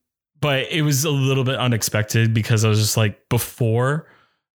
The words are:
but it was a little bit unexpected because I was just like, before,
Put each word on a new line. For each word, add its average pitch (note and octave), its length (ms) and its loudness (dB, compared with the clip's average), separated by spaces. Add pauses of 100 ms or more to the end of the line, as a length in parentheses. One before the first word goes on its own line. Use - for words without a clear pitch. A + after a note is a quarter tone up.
(400)
but C3+ 320 0
it E3 120 -2
was C#3+ 220 0
a E3+ 60 0
little C3+ 320 0
bit C3 120 -2
unexpected A2+ 760 0
because A2 300 2
I A2 60 2
was G#2+ 100 2
just G#2+ 180 0
like, G#2+ 320 -2
before, B2 800 -2 (520)